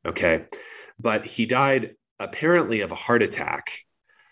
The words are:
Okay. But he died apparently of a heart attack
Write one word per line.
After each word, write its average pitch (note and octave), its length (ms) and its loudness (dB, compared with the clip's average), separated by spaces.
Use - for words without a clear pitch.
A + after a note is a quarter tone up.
Okay. E2 400 2
But A2 260 -2
he - 200 -2
died B2+ 500 2
apparently A2+ 640 2
of G2 100 -4
a E2+ 40 -6
heart A#2 260 2
attack D#2 500 -2